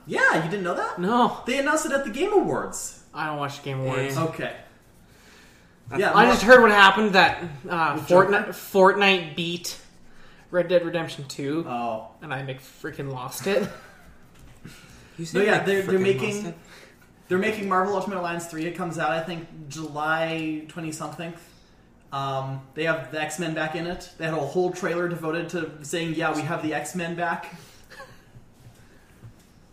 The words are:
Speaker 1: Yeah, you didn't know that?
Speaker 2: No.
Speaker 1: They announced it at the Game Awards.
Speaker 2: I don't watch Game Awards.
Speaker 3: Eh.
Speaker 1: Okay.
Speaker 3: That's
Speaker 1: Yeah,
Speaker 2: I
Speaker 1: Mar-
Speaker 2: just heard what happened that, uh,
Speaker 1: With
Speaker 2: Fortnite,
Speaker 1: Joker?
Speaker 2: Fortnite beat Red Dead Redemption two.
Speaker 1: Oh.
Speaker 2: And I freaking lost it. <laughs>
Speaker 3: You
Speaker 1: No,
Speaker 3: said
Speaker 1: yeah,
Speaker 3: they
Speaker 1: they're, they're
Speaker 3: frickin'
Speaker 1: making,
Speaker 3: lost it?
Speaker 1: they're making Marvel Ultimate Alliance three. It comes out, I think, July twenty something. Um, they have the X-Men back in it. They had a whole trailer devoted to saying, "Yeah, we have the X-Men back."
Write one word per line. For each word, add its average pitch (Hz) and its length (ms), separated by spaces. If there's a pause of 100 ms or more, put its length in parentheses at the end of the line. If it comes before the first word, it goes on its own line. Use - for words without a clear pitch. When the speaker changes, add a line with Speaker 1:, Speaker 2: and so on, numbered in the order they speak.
Speaker 1:
Yeah, - 360
you 165 80
didn't 202 140
know 175 100
that? 440 240
Speaker 2:
No. 220 480
Speaker 1:
They 262 120
announced 302 260
it - 80
at 277 120
the 220 60
Game 330 220
Awards. 131 680 (100)
Speaker 2:
I 156 140
don't 156 120
watch 143 240
Game 135 180
Awards. 135 360
Speaker 3:
Eh. 165 60
Speaker 1:
Okay. 160 340 (1300)
Speaker 3:
That's - 120
Speaker 1:
Yeah, 196 120
Speaker 2:
I 208 120
Speaker 1:
Mar- 240 80
Speaker 2:
just - 120
heard 247 180
what 220 80
happened 202 440
that, 170 280 (260)
uh, 165 280
Speaker 1:
With 143 120
Speaker 2:
Fortnite, 196 380
Speaker 1:
Joker? 180 60
Speaker 2:
Fortnite 190 840
beat 170 400 (760)
Red 175 180
Dead 175 180
Redemption 165 420
two. 147 400
Speaker 1:
Oh. 120 400 (140)
Speaker 2:
And 151 100
I 135 100 (400)
freaking 139 300
lost 131 340
it. 202 280
<laughs> - 40 (1400)
Speaker 3:
You 170 60 (100)
Speaker 1:
No, 185 60
Speaker 3:
said 208 60
Speaker 1:
yeah, 190 180
Speaker 3:
they 196 100
Speaker 1:
they're, 190 80
they're 185 160
Speaker 3:
frickin' 185 40
Speaker 1:
making, 202 340
Speaker 3:
lost 208 100
it? 165 80 (720)
Speaker 1:
they're 180 100
making 208 300
Marvel 190 260
Ultimate 190 240
Alliance 170 280
three. 160 180
It 170 100
comes 165 240
out, 156 120
I 160 100
think, 165 260 (220)
July 156 1000
twenty 160 240
something. 165 420 (760)
Um, 135 520 (100)
they 156 120
have 160 280
the 156 80
X-Men 160 320
back 156 220
in 170 120
it. 180 300
They 160 80
had 160 80
a 160 60
whole 175 340
trailer 175 380
devoted 160 400
to 156 220 (100)
saying, 165 320
"Yeah, 156 200
we 151 60
have 151 220
the 156 100
X-Men 170 440
back." 170 380 (2250)